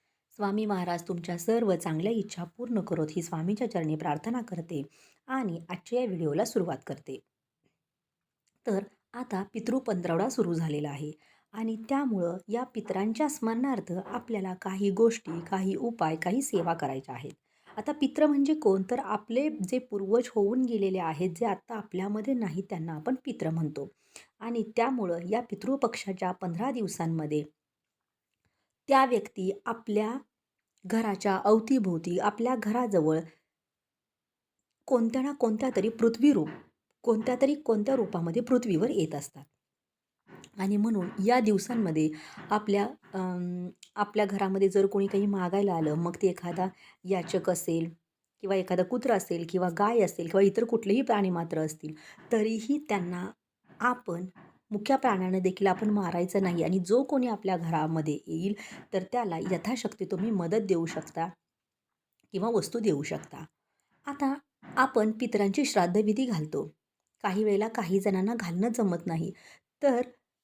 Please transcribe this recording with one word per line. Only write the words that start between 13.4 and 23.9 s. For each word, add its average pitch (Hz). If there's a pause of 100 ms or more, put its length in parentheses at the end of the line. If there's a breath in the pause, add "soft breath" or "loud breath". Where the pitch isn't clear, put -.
आपल्याला 202
काही 190
गोष्टी, 202 (100)
काही 190
उपाय, 185
काही 190
सेवा 170
करायच्या 135
आहेत. 123 (460 soft breath)
आता 214
पित्र 302
म्हणजे 285
कोण? 196
तर 247
आपले 226
जे 254
पूर्वज 214
होऊन 214
गेलेले 196
आहेत, 165
जे 165
आत्ता 208
आपल्यामध्ये 208
नाही, 196
त्यांना 170
आपण 156 (100)
पित्र -
म्हणतो. 156 (480 loud breath)